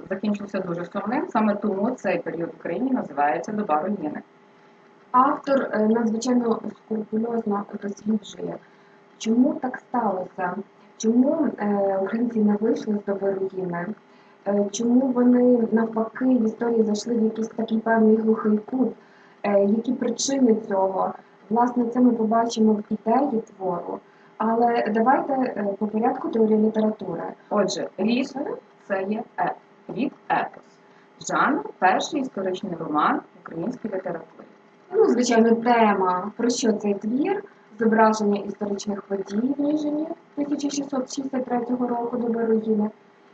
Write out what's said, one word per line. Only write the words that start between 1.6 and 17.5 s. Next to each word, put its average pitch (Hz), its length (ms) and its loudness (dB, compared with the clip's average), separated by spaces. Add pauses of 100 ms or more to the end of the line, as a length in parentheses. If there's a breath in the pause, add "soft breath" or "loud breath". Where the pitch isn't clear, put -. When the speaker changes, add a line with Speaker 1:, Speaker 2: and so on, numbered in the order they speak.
Speaker 1:
цей 190 280 -2
період 165 300 -6
в - 100 -16
Україні 226 320 -4
називається 165 600 -2
Доба 160 300 -2
руїни. 180 400 -6 (880 soft breath)
Speaker 2:
Автор, 269 640 2
е, 214 60 0
надзвичайно 226 840 2 (160)
скрупульозно 220 880 -4 (180)
досліджує, 202 760 -6 (600 soft breath)
чому 247 360 2
так - 240 -6
сталося, 185 760 -4 (420 soft breath)
чому, 254 520 2 (100)
е, 196 440 0
українці 226 380 -2
не 208 160 4
вийшли 214 460 -2
з - 20 -20
доби 196 280 -2
руїни, 185 540 -4 (600 soft breath)
е, 202 260 2
чому 240 280 2
вони, 247 720 4
навпаки, 226 520 -2
в 247 200 4
історії 226 380 2
зайшли 214 320 -2
в 214 100 2
якийсь 220 240 -2
такий 220 300 -4